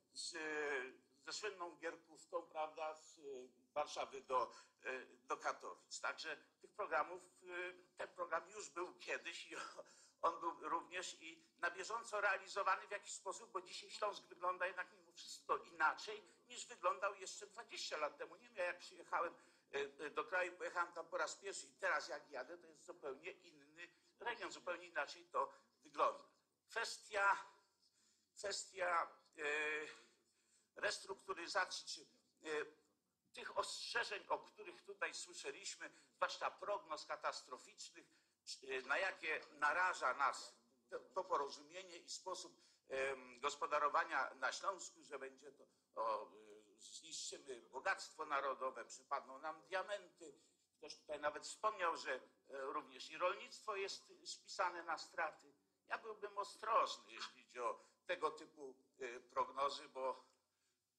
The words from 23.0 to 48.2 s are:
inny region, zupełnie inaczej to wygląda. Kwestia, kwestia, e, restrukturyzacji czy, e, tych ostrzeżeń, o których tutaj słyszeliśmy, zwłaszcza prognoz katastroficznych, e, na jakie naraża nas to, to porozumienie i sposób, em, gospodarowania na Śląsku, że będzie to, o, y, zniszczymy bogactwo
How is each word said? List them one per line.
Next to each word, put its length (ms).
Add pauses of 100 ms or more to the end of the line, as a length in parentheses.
inny 580 (300)
region, 320
zupełnie 360
inaczej 380
to 280 (300)
wygląda. 400 (460)
Kwestia, 680 (960)
kwestia, 760 (300)
e, 40 (1300)
restrukturyzacji 1120
czy, 160 (480)
e, 160 (680)
tych 240
ostrzeżeń, 720
o 100
których 440
tutaj 300
słyszeliśmy, 800 (240)
zwłaszcza 360
prognoz 540
katastroficznych, 1000 (580)
e, 180
na 160
jakie 440 (100)
naraża 640
nas 420 (340)
to, 100
to 240
porozumienie 720
i 120
sposób, 560 (220)
em, 520
gospodarowania 960
na 160
Śląsku, 520
że 160
będzie 320
to, 140 (300)
o, 380
y, 440
zniszczymy 840
bogactwo 640